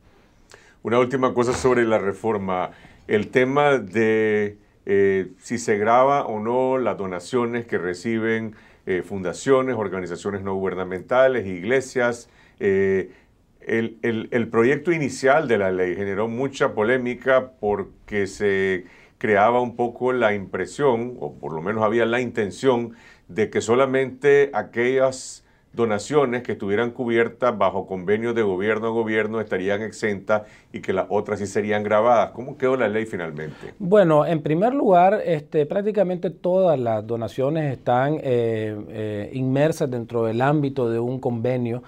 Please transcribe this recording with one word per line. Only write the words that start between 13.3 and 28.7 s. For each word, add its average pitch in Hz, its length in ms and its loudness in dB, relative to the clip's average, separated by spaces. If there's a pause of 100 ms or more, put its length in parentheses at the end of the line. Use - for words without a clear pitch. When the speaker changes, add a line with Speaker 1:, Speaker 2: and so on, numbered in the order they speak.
Speaker 1:
el, 113 400 -4
el, 113 300 -2
el 117 160 0
proyecto 139 440 2
inicial 143 560 2
de 113 120 2
la 95 120 0
ley 92 240 -2
generó 98 320 -4
mucha 131 460 -2
polémica 123 840 0
porque 101 680 -4
se 95 600 0 (340)
creaba 110 420 4
un 120 140 -4
poco 123 380 -2
la 113 200 2
impresión, 113 840 -2
o - 140 -8
por 71 200 -10
lo 80 80 -6
menos 107 220 -2
había 113 240 2
la 120 140 0
intención, 117 720 -2 (340)
de 104 240 -2
que 107 100 0
solamente 131 920 2
aquellas 131 920 -2 (280)
donaciones 120 680 0
que - 80 -6
estuvieran 107 400 -2
cubiertas 117 680 0
bajo 95 300 0
convenios 104 480 -2
de 113 60 2
gobierno 107 460 0